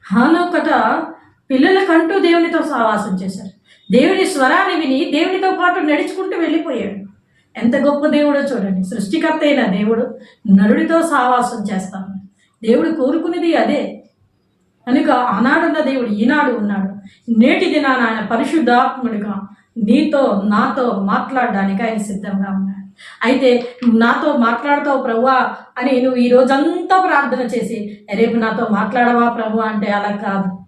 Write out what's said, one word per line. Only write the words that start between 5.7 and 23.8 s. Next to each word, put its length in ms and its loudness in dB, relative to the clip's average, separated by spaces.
నడుచుకుంటూ 580 -2
వెళ్ళిపోయాడు. 720 -4
ఎంత 180 2
గొప్ప 300 2
దేవుడో 340 2
చూడండి. 440 -2
సృష్టికర్త 600 -2
అయిన 220 2
దేవుడు 520 -2
నరుడితో 520 4
సావాసం 720 0
చేస్తాను. 400 -8
దేవుడు 220 2
కోరుకునేది 680 0
అదే. 480 -2
కనుక 240 2
ఆనాడున్న 720 2
దేవుడు 280 -2
ఈనాడు 440 0
ఉన్నాడు. 360 -2
నేటి 260 4
దినాన 360 0
ఆయన 240 -2
పరిశుద్ధాత్ముడిగా 1160 0
నీతో 600 2
నాతో 560 0
మాట్లాడడానికి 840 -2
ఆయన 140 -2
సిద్ధంగా 600 -6
ఉన్నాడు. 320 -6
అయితే, 440 2